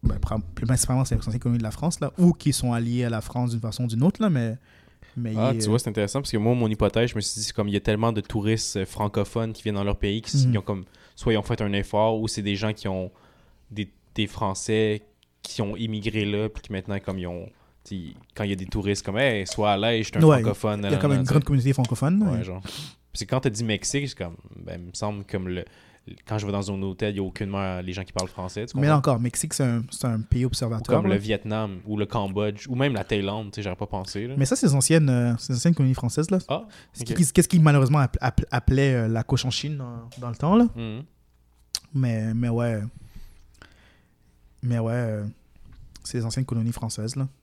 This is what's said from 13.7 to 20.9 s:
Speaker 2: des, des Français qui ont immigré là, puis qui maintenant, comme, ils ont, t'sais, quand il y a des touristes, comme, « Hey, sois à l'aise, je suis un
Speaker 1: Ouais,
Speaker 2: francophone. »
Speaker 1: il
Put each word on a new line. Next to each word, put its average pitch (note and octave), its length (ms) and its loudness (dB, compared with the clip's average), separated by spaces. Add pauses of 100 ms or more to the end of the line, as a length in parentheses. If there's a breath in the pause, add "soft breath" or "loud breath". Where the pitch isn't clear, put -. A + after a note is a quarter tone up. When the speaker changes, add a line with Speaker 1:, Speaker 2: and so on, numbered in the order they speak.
Speaker 2:
des, G2+ 200 -8 (240)
des G#2+ 120 0
Français G#2+ 760 0 (400)
qui - 200 -6
ont G2 140 -4
immigré A2 500 -2
là, G#2 240 0
puis - 120 -12
qui - 100 -10
maintenant, G2 280 -4
comme, F#2+ 180 -6
ils F2+ 80 -6
ont, F2 220 -8 (360 soft breath)
t'sais, E2+ 300 -10 (200)
quand G#2+ 100 -4
il G2+ 60 0
y - 20 0
a G2 40 -2
des F#2 100 -8
touristes, G2+ 380 0
comme, « G2+ 140 -4
Hey, A#2 280 2
sois G#2 260 0
à G2 40 4
l'aise, A2 300 2
je - 40 -10
suis - 80 -4
un D#3+ 100 10
Speaker 1:
Ouais, C#3 120 8
Speaker 2:
francophone. » G#2+ 440 0
Speaker 1:
il G2 60 0